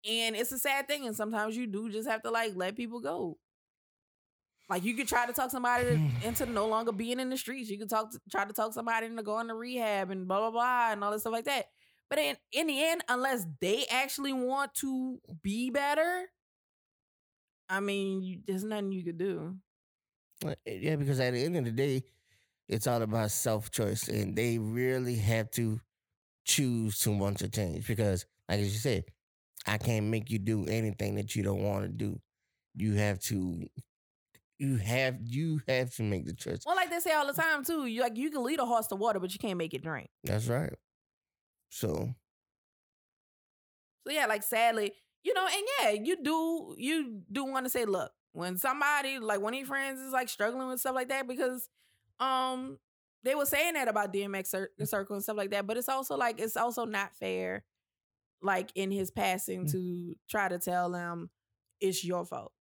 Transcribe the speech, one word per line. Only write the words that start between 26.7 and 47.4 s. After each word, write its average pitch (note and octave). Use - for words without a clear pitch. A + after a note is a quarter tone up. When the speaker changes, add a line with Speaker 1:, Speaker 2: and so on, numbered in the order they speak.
Speaker 2:
to A2
want G2+
to F#2+
change F2+
because, G2+
like G2+
you G2+
said, A2
I G#2+
can't G#2+
make A2
you A2
do G2+
anything G#2
that G#2+
you G#2
don't G2
wanna G2+
do. G2+
You G#2+
have G2+
to, F2+
you C#3
have, B2
you D3
have B2+
to A2+
make G2
the -
choice. -
Speaker 1:
Well, E4+
like F#4
they E4+
say E4+
all D4
the C#4
time, D#4
too, D#4
you, A#3
like, A#3
you C#4
can D4
lead C#4+
a B3+
horse A3+
to G3
water, G3+
but F#3
you G3
can't F#3+
make E3
it C3+
drink. D#3
Speaker 2:
That's A2
right. B2+
So. A2
Speaker 1:
So, C4+
yeah, D4
like, G#3+
sadly, A3
you F#4
know, F#4+
and F#4+
yeah, B3
you C4+
do, D#4+
you B3+
do C4+